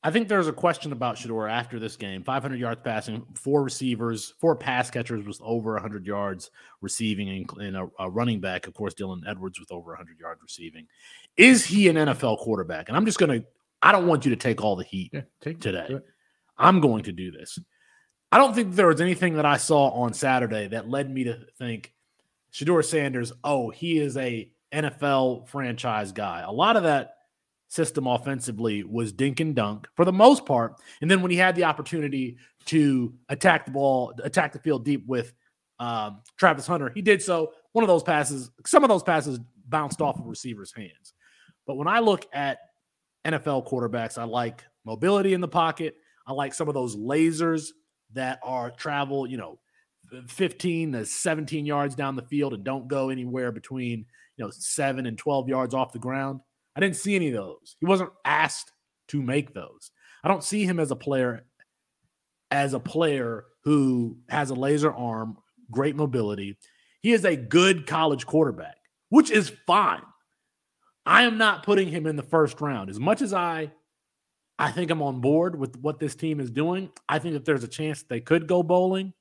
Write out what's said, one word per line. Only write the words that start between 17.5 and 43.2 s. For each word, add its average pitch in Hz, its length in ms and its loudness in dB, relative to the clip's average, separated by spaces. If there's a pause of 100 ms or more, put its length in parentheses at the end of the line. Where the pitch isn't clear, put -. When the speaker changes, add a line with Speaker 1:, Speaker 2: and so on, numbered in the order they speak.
Speaker 1:
I 208 60 10
don't 262 160 8
think 202 200 0
there 185 140 6
was 156 120 4
anything 175 340 0
that 151 120 2
I 143 120 4
saw 143 320 4
on 120 240 -2
Saturday 120 540 0
that 110 200 -8
led 135 220 -4
me 131 140 -4
to 117 140 -6 (200)
think 117 340 -10 (600)
Shedeur 160 320 2
Sanders, 131 480 -2 (120)
oh, 135 260 0
he 165 280 -2
is 139 180 -2
a 120 340 -4 (220)
N 151 120 -2
F 143 160 -6
L 131 460 2
franchise 120 640 -4
guy. 92 300 -6
A 87 100 -10
lot 180 260 4
of 202 60 2
that 147 360 0 (500)
system 147 380 -2
offensively 117 800 -2
was 110 300 -6
dink 135 260 -2
and 156 160 0
dunk 107 400 -4
for 175 80 6
the 185 80 2
most 233 320 8
part. 117 300 0 (260)
And 156 100 2
then 190 120 6
when 180 80 0
he 175 80 2
had 185 180 4
the 175 80 4
opportunity 143 720 -2 (300)
to 135 480 4 (160)
attack 165 340 2
the 139 80 -12
ball, 131 400 0 (100)
attack 151 300 -2
the 147 60 -14
field 131 260 -2
deep 139 220 -2
with, 120 260 -4 (460)
um, 110 420 -6 (160)
Travis 156 300 4
Hunter, 147 280 -2
he 208 60 -8
did 202 220 4
so. 165 320 -2 (180)
One 226 100 2
of 214 60 2
those 170 140 6
passes, 139 480 -2 (160)
some - 180 8
of 247 60 6
those 190 120 4
passes 147 380 0 (260)
bounced 147 360 -2
off 185 160 0
of 120 80 -10
receivers' 110 480 -14
hands. 92 400 -20 (520)
But 139 100 -6
when 147 120 -2
I 220 120 2
look 214 340 2
at 139 240 -4 (680)